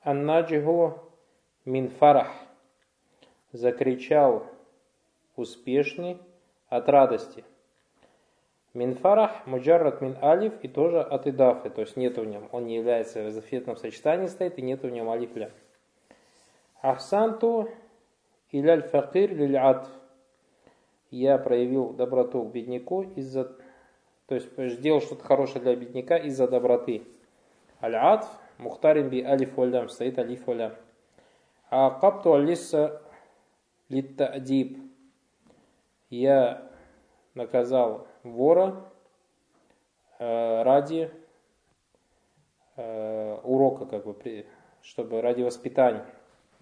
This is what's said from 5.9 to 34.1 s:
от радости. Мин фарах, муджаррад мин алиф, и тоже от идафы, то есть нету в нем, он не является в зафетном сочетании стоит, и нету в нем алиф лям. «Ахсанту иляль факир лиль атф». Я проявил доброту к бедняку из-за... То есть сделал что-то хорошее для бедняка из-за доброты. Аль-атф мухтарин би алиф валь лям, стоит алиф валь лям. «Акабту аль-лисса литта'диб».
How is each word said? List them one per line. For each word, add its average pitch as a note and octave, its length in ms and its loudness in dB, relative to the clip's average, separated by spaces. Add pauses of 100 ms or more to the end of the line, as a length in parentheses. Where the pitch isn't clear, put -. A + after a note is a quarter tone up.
от B2 220 -4
радости. C3 540 4 (1300)
Мин B2 200 -4
фарах, G#3 520 2
муджаррад C#3 560 2
мин C3 180 -6
алиф, F#3 400 2
и C3 80 -12
тоже E3 320 0
от C3+ 260 -4
идафы, B2+ 440 2
то - 100 -8
есть - 160 -8
нету B2 240 -2
в A2 60 -6
нем, G#2 260 -12
он A#2+ 140 -6
не A2+ 100 -6
является A2+ 480 -2
в G#2+ 60 -8
зафетном A2+ 480 -10
сочетании D#3+ 480 -4
стоит, F3+ 320 -6
и C3 40 -10
нету B2+ 260 -6
в - 20 -8
нем A#2 180 -8
алиф A#2 260 -6
лям. G#2 160 -10 (1300)
«Ахсанту A3 880 -2 (840)
иляль D3+ 320 2
факир F#3 500 0
лиль C#3+ 220 0
атф». C3 320 2 (1200)
Я C3 260 4
проявил B2 560 0
доброту B2 520 0
к A2 80 -12
бедняку B2 500 -6 (140)
из-за... C3 400 -8 (720)
То C3+ 80 -4
есть - 200 -10
сделал C3 440 0
что-то - 240 -12
хорошее C3+ 360 0
для B2 140 2
бедняка B2+ 440 -4
из-за C3 280 -2
доброты. B2 560 0 (800)
Аль-атф B2 460 2 (300)
мухтарин D3 500 2
би B2+ 160 -4
алиф C3+ 320 0
валь B2+ 140 2
лям, B2 180 -2
стоит B2+ 320 -6
алиф A#2+ 260 -6
валь A#2+ 100 -4
лям. A2+ 160 -6 (960)
«Акабту D3+ 680 4
аль-лисса D3+ 680 0 (840)
литта'диб». C3+ 880 -4 (1300)